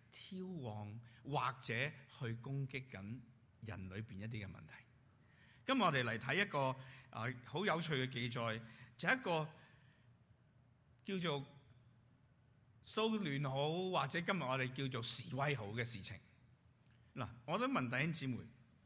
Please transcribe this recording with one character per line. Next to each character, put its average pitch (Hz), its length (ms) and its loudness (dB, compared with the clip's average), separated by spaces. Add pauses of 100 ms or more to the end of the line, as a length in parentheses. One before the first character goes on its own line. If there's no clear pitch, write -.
(100)
挑 185 360 -10
旺 110 520 -6 (240)
或 131 380 0
者 117 140 -2 (440)
去 117 220 -2
攻 135 260 -4
擊 131 220 -6
緊 101 320 -8 (400)
人 95 300 -8
裏 92 120 -8
邊 110 140 -10
一 98 80 -8
啲 110 220 -6
嘅 - 40 -10
問 82 100 -12
題。 - 120 -16 (920)
今 269 100 4
日 240 60 6
我 175 100 8
哋 131 100 6
嚟 113 160 2
睇 139 240 4
一 202 60 2
個， 135 260 4 (360)
啊， 110 160 -2 (180)
好 180 220 0
有 165 120 4
趣 160 160 0
嘅 131 140 4
記 123 220 -2
載， 117 280 0 (380)
就 - 100 -4
係 247 120 6
一 254 40 -8
個 160 260 2 (1600)
叫 190 140 0
做 147 280 0 (1400)
騷 220 340 2
亂 143 300 0
好， 160 520 2
或 139 60 2
者 165 140 0
今 196 160 2
日 165 60 2
我 131 160 2
哋 127 140 2
叫 135 160 0
做 123 140 -2
示 - 340 0
威 139 180 4
好 110 140 -4
嘅 117 160 0
事 113 160 -4
情。 92 160 -8 (960)
嗱， 120 140 -4 (160)
我 170 140 2
想 254 120 2
問 151 180 2
弟 127 140 2
兄 160 100 2
姊 139 140 -2
妹： 123 120 0 (480)